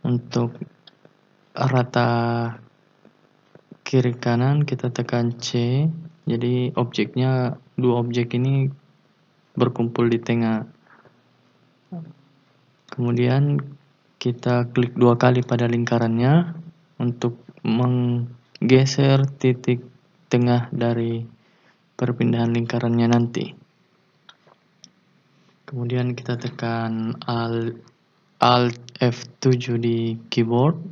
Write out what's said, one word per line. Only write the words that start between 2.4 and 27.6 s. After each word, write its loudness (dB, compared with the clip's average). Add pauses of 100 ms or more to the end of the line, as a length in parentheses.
kiri 2
kanan, 2
kita -4
tekan -2
C. 0 (400)
Jadi, -2
objeknya, -2 (160)
dua 2
objek -2
ini 0 (880)
berkumpul 2
di 0
tengah. 0 (2250)
Kemudian, 0 (560)
kita -2
klik 0
dua 6
kali 4
pada 0
lingkarannya 2 (440)
untuk -2 (220)
menggeser 2 (120)
titik 0 (460)
tengah 2
dari -2 (720)
perpindahan 0
lingkarannya 0
nanti. 0 (2250)
Kemudian, -4
kita -6
tekan -4 (100)
Al-, -4 (580)